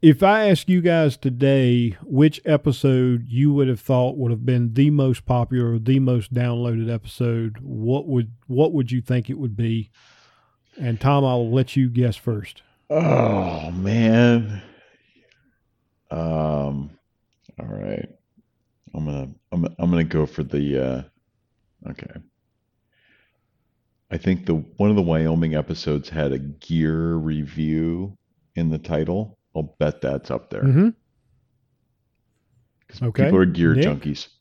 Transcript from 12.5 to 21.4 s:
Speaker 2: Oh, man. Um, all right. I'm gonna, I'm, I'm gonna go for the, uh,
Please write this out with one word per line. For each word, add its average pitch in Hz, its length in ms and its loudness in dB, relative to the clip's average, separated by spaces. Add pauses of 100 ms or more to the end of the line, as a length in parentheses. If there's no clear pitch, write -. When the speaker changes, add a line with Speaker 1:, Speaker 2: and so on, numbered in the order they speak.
Speaker 2:
Oh, 101 800 0
man. 113 880 4 (1500)
Um, 76 800 -4 (680)
all - 80 -12
right. 50 400 -10 (840)
I'm 78 120 -8
gonna, 71 220 -8 (240)
I'm, 87 120 -2 (140)
I'm 87 120 -2
gonna 85 140 2
go 80 220 -2
for - 160 -8
the, 71 420 -2
uh, - 1040 -12